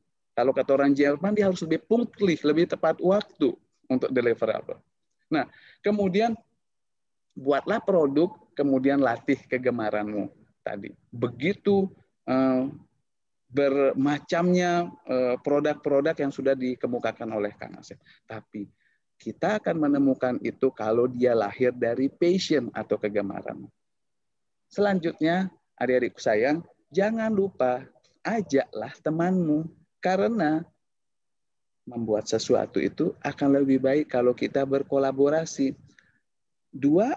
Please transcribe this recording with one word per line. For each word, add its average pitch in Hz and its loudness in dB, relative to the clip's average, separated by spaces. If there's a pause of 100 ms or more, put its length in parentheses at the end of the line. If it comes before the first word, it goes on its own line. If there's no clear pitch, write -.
(360)
Kalau 127 2
kata 135 2
orang 139 4
Jerman, 143 2
dia 208 2
harus 185 -2
lebih 160 -2
punktlich, 208 0
lebih 156 2
tepat 160 0
waktu 180 0 (320)
untuk 127 0
deliver 117 0
apa. - -6 (560)
Nah, 143 -2 (320)
kemudian 208 0 (960)
buatlah 143 0
produk, 165 2 (200)
kemudian 139 2
latih 127 0
kegemaranmu 107 -4 (320)
tadi. 104 -10 (160)
Begitu, 180 -2 (400)
eh, 131 0 (800)
bermacamnya, 147 0 (160)
eh, 127 0
produk-produk 143 0
yang 139 -4
sudah 135 0
dikemukakan 120 -4
oleh 104 -4
Kang - -14
Asep. - -20 (320)
Tapi 107 -14 (480)
kita 170 -4
akan 165 -2
menemukan 135 2
itu 117 0
kalau 113 0
dia 123 2
lahir 117 0
dari 123 -2
passion 170 0
atau 107 -4
kegemaran. 101 -6 (1040)
Selanjutnya, 185 0 (320)
adik-adikku 123 0
sayang, 123 0 (320)
jangan 220 -2
lupa, 135 -2 (400)
ajaklah 135 -2
temanmu, 160 0 (400)
karena 185 0 (1200)
membuat 113 -2
sesuatu 113 0
itu 151 -2
akan 139 0
lebih 135 2
baik 135 0
kalau 123 2
kita 135 -2
berkolaborasi. 139 0 (1000)
Dua 160 2